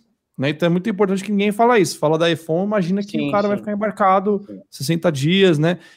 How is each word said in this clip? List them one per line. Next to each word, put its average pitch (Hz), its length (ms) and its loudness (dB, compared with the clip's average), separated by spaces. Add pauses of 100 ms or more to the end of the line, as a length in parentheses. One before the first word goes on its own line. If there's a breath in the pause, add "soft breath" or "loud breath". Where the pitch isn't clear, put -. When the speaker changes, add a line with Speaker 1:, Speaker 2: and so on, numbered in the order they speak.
(420)
Speaker 1:
Né? 139 80 0
Então 151 160 -2
é 170 40 2
muito 180 200 -2
importante 196 340 -2
que 208 60 -8
ninguém 208 220 0
fala 233 260 2
isso. 170 220 0
Fala 156 180 0
da 170 100 2
efon, 165 360 -2
imagina 202 400 -2
que 202 80 -16
Speaker 2:
Sim, 147 180 -4
Speaker 1:
o - 20 -6
cara 208 160 0
vai 202 100 -2
Speaker 2:
sim. 202 40 -12
Speaker 1:
ficar 208 120 -8
embarcado 202 720 0
Speaker 2:
Sim. 196 120 -16 (120)
Speaker 1:
sessenta 165 400 -2
dias, 160 480 4
né? 170 180 0 (200 loud breath)